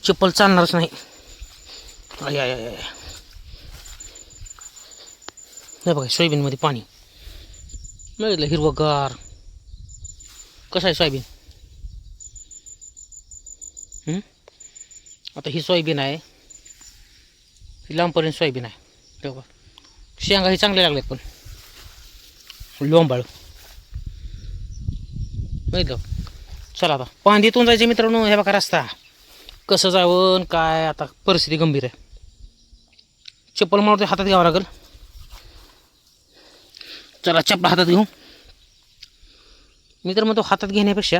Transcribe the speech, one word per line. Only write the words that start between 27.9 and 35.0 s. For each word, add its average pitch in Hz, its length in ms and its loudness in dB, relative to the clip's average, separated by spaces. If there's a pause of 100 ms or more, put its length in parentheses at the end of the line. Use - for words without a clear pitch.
हे 208 120 4
बघा 202 140 2
रस्ता. 185 340 0 (840)
कसं 185 200 2
जावं 180 460 4
आणि 180 100 -2
काय, 160 420 0
आता 151 180 -6 (200)
परिस्थिती 160 320 0
गंभीर 143 280 0
आहे. - 240 -12 (1500)
चप्पल 202 240 2
मला 208 100 4
वाटतं 208 160 4
हातात 196 200 -2
घ्यावं 190 180 6
लागेल. 170 200 4 (2500)